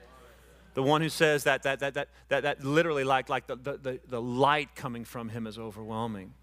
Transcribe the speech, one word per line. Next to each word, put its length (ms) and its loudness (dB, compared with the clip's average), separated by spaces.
The 100 0
one 200 6
who 80 0
says 340 4
that, 200 2
that, 160 -2
that, 120 -2
that, 160 -6
that, 140 2
that 220 -2
literally 400 2
like, 240 2
like 200 -4
the, 80 -8
the, 200 -8
the, 300 -8
the 160 -6
light 540 2
coming 280 -8
from 240 -10
him 180 -8
is 120 -12
overwhelming. 760 -6